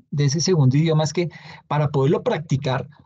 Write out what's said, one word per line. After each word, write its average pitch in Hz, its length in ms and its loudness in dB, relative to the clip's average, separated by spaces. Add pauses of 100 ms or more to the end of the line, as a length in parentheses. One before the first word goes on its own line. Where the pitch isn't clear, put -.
(100)
de 147 140 0
ese 143 160 2
segundo 147 360 4
idioma 156 280 2
es 151 80 -4
que 170 160 -2 (400)
para 147 220 0
poderlo 143 320 0
practicar, 135 640 -2 (180)